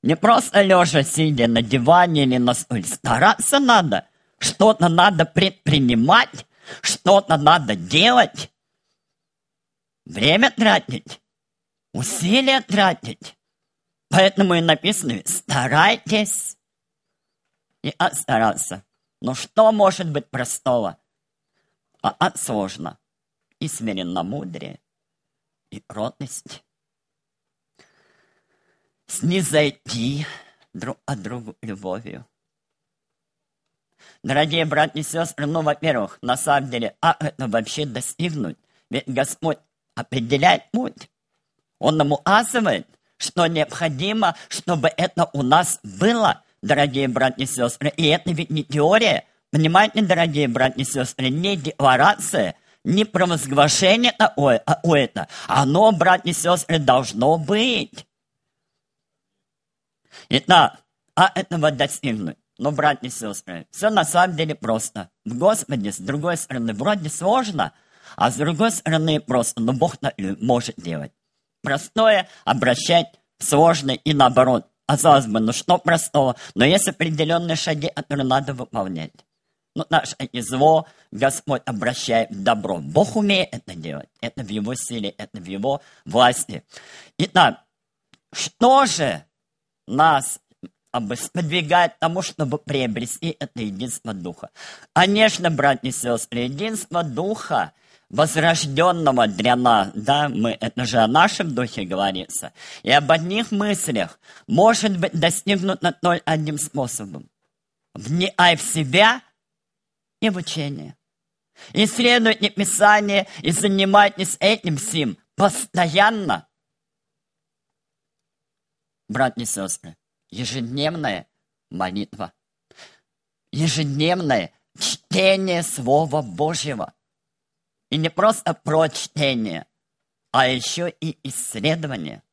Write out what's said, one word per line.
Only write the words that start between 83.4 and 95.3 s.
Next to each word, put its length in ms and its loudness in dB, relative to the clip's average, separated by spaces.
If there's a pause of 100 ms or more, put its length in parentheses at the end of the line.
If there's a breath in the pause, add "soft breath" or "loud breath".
это 220 -14
делать. 360 -12 (120)
Это 220 -10
в 60 -14
Его 260 -6
силе, 420 -8
это 240 -16
в 40 -18
Его 360 -6 (240 soft breath)
власти. 580 2 (540 loud breath)
Итак, 460 2 (680)
что 540 4
же 400 -4 (640)
нас 520 0 (520)
об-, 240 -6
сподвигает 800 0
к 60 -20
тому, 220 -2
чтобы 380 -6
приобрести 800 -6
это 220 -10
единство 520 -10
Духа? 380 -12 (420 loud breath)
Конечно, 560 2